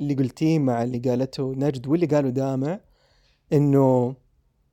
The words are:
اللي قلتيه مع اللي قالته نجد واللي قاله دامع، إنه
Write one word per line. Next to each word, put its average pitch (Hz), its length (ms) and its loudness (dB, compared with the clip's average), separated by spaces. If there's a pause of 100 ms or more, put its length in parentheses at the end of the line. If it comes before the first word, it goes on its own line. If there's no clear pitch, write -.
اللي 143 140 -2
قلتيه 156 440 0
مع 123 240 0
اللي 123 160 -4
قالته 131 580 -4
نجد 135 300 -4
واللي 165 200 0
قاله 139 220 0
دامع، 135 520 -4 (720)
إنه 135 640 4 (560)